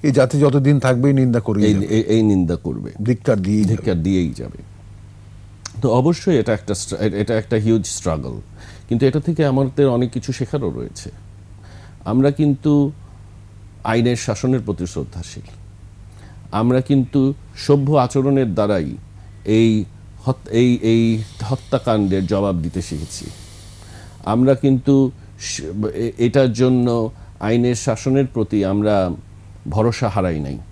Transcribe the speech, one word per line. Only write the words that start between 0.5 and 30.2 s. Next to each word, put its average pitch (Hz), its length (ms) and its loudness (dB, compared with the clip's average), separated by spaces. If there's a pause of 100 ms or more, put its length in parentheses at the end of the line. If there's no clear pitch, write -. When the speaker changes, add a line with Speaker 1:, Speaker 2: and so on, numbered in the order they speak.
Speaker 1:
থাকবে 131 280 2
এই 135 60 4
নিন্দা 127 260 4
করেই 104 240 0
Speaker 2:
এই, 104 100 6
Speaker 1:
যাবে। 98 120 2
Speaker 2:
এই, 110 160 2
এই 113 200 2
নিন্দা 92 340 4
করবে। 57 360 -8 (120)
Speaker 1:
ধিক্কার 113 380 0
দিয়েই 104 220 2
যাবে। 101 120 2
Speaker 2:
ধিক্কার 87 280 -2
দিয়েই 90 340 0
যাবে। 58 200 -12 (1200)
তো 131 80 0
অবশ্যই 147 480 2
এটা 110 160 0
একটা 101 200 -4
স্ট্রা-, - 280 -6
এটা 107 360 0
একটা 110 180 -2
হিউজ 110 300 0
স্ট্রাগল, 64 560 -6 (480)
কিন্তু 120 160 2
এটা 135 140 2
থেকে 156 260 0
আমাদের 135 440 2
অনেক 123 220 0
কিছু 127 220 -6
শেখারও 117 360 -4
রয়েছে। - 420 -10 (920)
আমরা 131 260 2
কিন্তু 147 600 2 (920)
আইনের 117 320 2
শাসনের 127 440 -2
প্রতি 92 280 -4
শ্রদ্ধাশীল, - 560 -10 (1080)
আমরা 120 300 2
কিন্তু 135 520 2 (220)
সভ্য 143 380 2
আচরণের 135 600 2
দ্বারাই 95 420 0 (500)
এই 110 400 4 (380)
হত-, - 260 -4
এই, 120 320 4
এই 113 420 2 (200)
হত্যাকাণ্ডের 104 840 0
জবাব 98 340 0
দিতে 85 200 -6
শিখেছি। 78 440 -10 (1000)
আমরা 127 300 2
কিন্তু 135 560 2 (280)
স-, - 220 -8 (320)
এ-, 113 240 -4
এটার 123 360 2
জন্য 120 560 2 (300)
আইনের 120 360 0
শাসনের 131 520 0
প্রতি 104 380 -2
আমরা 101 460 0 (580)
ভরসা 110 400 0
হারাই 90 300 -2